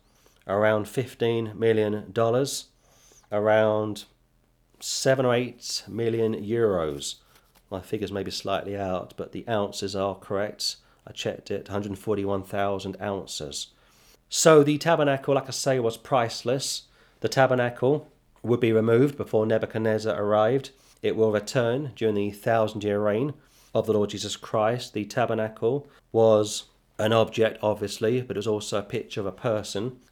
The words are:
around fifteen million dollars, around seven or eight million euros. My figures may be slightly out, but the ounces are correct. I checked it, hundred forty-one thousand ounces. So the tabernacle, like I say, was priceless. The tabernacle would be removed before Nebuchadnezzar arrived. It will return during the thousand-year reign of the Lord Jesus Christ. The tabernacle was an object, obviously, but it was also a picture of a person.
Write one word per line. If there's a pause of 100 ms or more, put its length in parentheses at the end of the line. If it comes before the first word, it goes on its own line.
(460)
around
fifteen
million
dollars, (640)
around (760)
seven
or
eight
million
euros. (540)
My
figures
may
be
slightly
out,
but
the
ounces
are
correct. (300)
I
checked
it,
hundred
forty-one
thousand
ounces. (600)
So
the
tabernacle,
like
I
say,
was
priceless. (380)
The
tabernacle (320)
would
be
removed
before
Nebuchadnezzar
arrived. (300)
It
will
return
during
the
thousand-year
reign (380)
of
the
Lord
Jesus
Christ.
The
tabernacle (220)
was (340)
an
object,
obviously,
but
it
was
also
a
picture
of
a
person. (140)